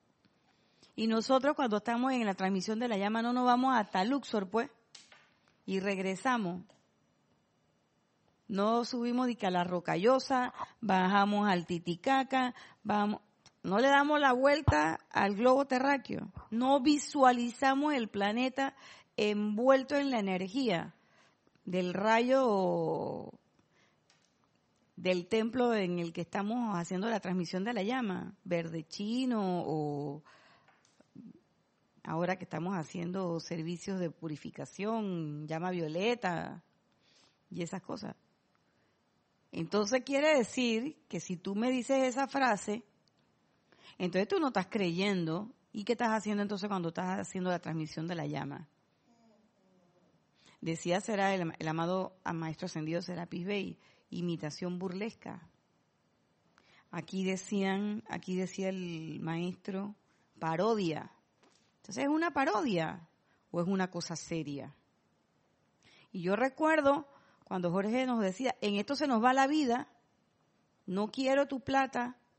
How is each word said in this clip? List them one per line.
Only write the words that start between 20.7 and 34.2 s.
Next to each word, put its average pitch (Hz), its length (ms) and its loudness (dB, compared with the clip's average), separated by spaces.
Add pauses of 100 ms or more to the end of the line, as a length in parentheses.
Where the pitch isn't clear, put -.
del 180 300 -2
rayo 202 1400 2 (1700)
del 180 320 0
templo 233 440 2
en 180 260 0
el 170 140 -4
que 175 80 -8
estamos 214 560 -2
haciendo 185 320 -2
la 214 120 0
transmisión 185 440 -2
de 240 80 -4
la 208 100 -2
llama, 220 520 -4 (100)
verde 165 420 -4
chino 214 800 -2
o 147 580 -4 (1800)
ahora 170 340 -4
que 185 80 -14
estamos 175 320 -6
haciendo 175 640 -6
servicios 170 600 -6
de 165 100 -2
purificación, 165 1400 -6